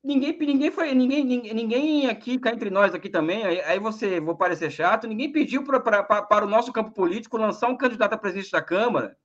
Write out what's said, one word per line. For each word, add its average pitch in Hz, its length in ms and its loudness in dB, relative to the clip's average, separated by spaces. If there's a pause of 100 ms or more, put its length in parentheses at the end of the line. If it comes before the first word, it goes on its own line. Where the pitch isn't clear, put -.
ninguém, 285 340 0
ninguém 285 320 0
foi, 330 240 -2
ninguém, 262 300 4
ninguém, 247 300 -2
ninguém 262 540 0
aqui, 240 300 -2
cá 240 140 0
entre 226 180 -4
nós 190 240 4
aqui 180 160 -8
também, 180 340 0
aí, 180 180 0
aí 170 180 0
você, 208 400 -2
vou 165 160 -2
parecer 170 340 0
chato, 196 380 0
ninguém 240 240 -6
pediu 269 320 -2
pra, 269 160 2
pra, 214 240 2
pra, 208 180 2
para 208 240 2
o - 20 -2
nosso 240 240 2
campo 220 200 -2
político 202 460 -2
lançar 220 320 0
um 254 80 -2
candidato 220 360 0
a 214 40 -2
presidente 196 340 -6
da 160 100 2
Câmara 175 640 0